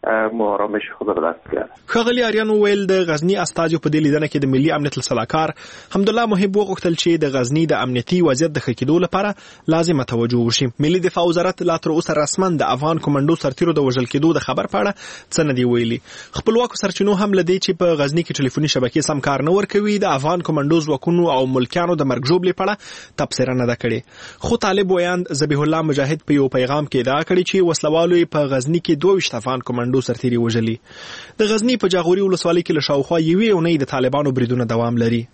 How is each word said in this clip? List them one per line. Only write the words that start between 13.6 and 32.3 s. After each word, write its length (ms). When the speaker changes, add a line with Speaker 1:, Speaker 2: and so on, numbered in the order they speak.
Speaker 2:
د 160
وژل 240
کېدو 220
د 120
خبر 200
په 160
اړه 100
څه 100
نه 120
دي 120
ویلي. 340
خپلواکو 440
سرچینو 400
هم 100
له 100
دې 220
چې 60
په 200
غزنی 200
کې 180
ټلیفوني 340
شبکې 260
سم 100
کار 220
نه 160
ورکوي، 400
د 60
افغان 460
کمانډو 360
ځواکونو 480
او 80
ملکیانو 360
د 180
مرګ 200
ژوبلې 200
په 120
اړه 120
تبصره 380
نه 120
ده 160
کړې. 180
خو 180
طالب 360
ویاند 500
ذبیح 240
الله 160
مجاهد 440
په 120
یو 100
پیغام 380
کې 100
ادعا 240
کړې 300
چې 60
وسلوالو 480
یې 100
په 40
غزنی 320
کې 160
دوه 120
ویشت 200
افغان 260
کمانډو 480
سرتیري 280
وژلي. 400
د 140
غزنی 280
په 120
جاغوري 300
ولسوالۍ 400